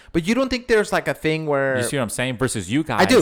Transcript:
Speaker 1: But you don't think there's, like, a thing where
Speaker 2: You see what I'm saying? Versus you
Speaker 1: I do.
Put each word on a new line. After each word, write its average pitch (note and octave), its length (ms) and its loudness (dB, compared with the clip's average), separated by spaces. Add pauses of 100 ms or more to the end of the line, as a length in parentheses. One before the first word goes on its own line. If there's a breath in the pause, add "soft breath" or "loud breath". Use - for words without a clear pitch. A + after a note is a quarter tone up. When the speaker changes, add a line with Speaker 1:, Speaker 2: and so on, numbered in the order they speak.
(120)
Speaker 1:
But D#3+ 140 -2
you A3+ 80 0
don't C4 140 2
think B3 180 -6
there's, G#3+ 260 2
like, F3+ 140 0
a C#3+ 80 -2
thing D#3 320 -2
where C3+ 320 0
Speaker 2:
You B2 60 0
see A#2+ 120 -4
what C3+ 60 0
I'm G#2+ 80 -2
saying? B2+ 280 -4
Versus G#2+ 340 -2
you D3+ 160 0
Speaker 1:
I D#3 160 2
do. G#3+ 180 6